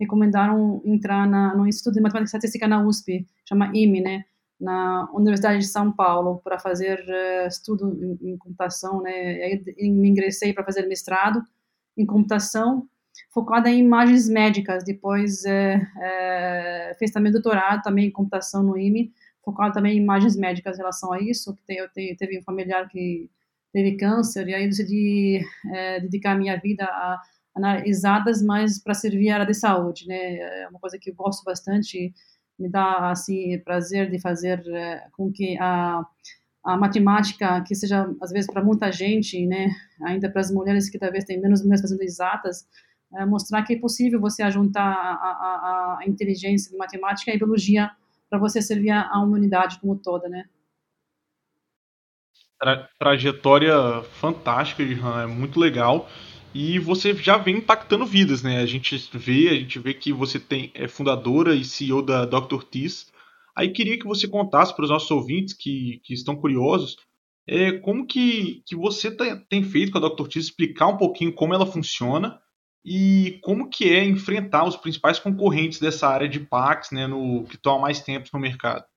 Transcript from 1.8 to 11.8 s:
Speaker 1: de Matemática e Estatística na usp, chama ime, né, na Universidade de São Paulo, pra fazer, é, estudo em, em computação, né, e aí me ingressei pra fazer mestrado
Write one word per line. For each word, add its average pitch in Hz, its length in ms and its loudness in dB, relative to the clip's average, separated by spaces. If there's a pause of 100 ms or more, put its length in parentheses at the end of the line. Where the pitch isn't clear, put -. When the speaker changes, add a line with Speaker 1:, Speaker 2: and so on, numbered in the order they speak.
Speaker 1:
de 214 60 4
Matemática 214 360 0
e - 20 -2
Estatística 226 280 -4
na 214 160 4
usp, 190 440 0 (200)
chama 202 300 2
ime, 208 240 6
né, 190 240 -2 (340)
na 185 540 -2
Universidade 208 460 4
de 202 80 0
São 208 260 0
Paulo, 180 500 2
pra 185 160 -4
fazer, 185 480 -4
é, 185 400 -2
estudo 196 460 -4 (100)
em, 180 280 -8
em 180 80 -8
computação, 180 640 -6
né, 180 360 -6
e 175 40 -8
aí 196 480 -4
me 196 180 6
ingressei 196 460 2
pra 196 100 -6
fazer 196 220 -4
mestrado 190 560 0 (560)